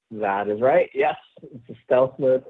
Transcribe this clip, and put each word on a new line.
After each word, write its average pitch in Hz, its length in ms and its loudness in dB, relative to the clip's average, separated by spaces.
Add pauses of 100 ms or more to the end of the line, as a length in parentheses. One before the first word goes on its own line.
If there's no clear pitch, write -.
(100)
That 104 380 -4
is 107 120 -4
right. 135 340 2
Yes. 147 220 -2 (260)
It's - 280 -20
a 117 40 -16 (100)
stealth 127 340 0
mode 131 320 0